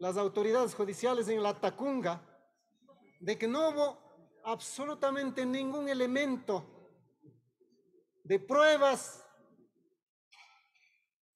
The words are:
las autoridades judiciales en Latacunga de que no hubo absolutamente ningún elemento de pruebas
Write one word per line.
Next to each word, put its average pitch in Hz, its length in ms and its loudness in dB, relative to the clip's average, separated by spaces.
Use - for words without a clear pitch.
las 180 160 -2
autoridades 208 580 2
judiciales 214 540 -2
en 214 160 0
Latacunga 208 760 -2
de 190 180 -4
que 226 100 -2
no 311 220 2
hubo - 760 -4
absolutamente 269 1000 -4
ningún 269 440 -2
elemento 254 760 -2
de 190 160 0
pruebas 285 840 4